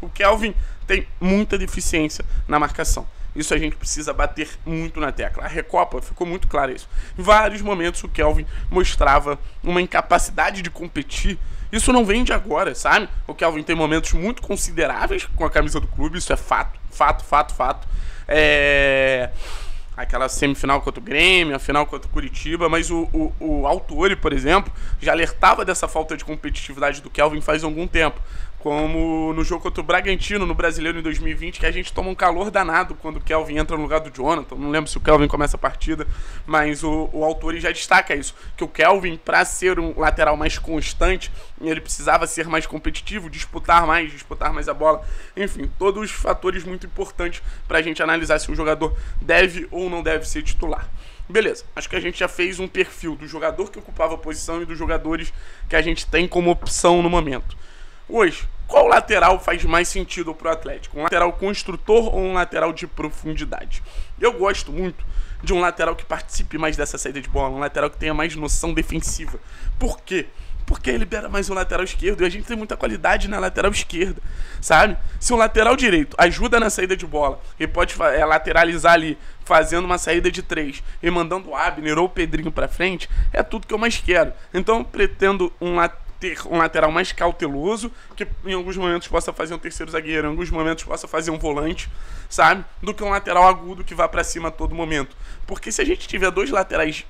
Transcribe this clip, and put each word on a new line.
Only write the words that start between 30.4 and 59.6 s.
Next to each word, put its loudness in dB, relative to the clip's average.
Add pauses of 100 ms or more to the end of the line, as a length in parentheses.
no 0
Brasileiro 0
em -6
dois -2
mil 0
e -2
vinte, -6
que 2
a 2
gente -4
toma -2
um -4
calor 2
danado 0
quando -8
o -6
Kelvin 0
entra 0
no -2
lugar 0
do -10
Jonathan. -2
Não -4
lembro 0
se -6
o -2
Kelvin 6
começa 0
a -4
partida, -2 (400)
mas 0
o, 0
o -2
autor 0
já -2
destaca 2
isso, -6 (220)
que -4
o -8
Kelvin, 2
pra 2
ser 0
um -2
lateral 4
mais -2
constante, 0 (300)
ele -2
precisava 0
ser -6
mais 0
competitivo, -6
disputar 2
mais, 2
disputar -4
mais -2
a -2
bola. 2 (300)
Enfim, -4
todos 0
os -6
fatores -2
muito -8
importantes -6 (260)
pra 2
gente -2
analisar 2
se -4
o 0
jogador 0 (240)
deve 2
ou -4
não -4
deve -2
ser -2
titular. 0 (400)
Beleza, 0 (100)
acho -8
que -4
a -2
gente -6
já 0
fez -4
um -4
perfil -4
do -14
jogador -4
que -16
ocupava -4
a -10
posição -8
e -6
dos -10
jogadores -2 (340)
que 0
a 4
gente -2
tem 2
como 2
opção 4
no 4
momento. 0 (480)
Hoje, 2 (200)
qual 8
lateral 6
faz 0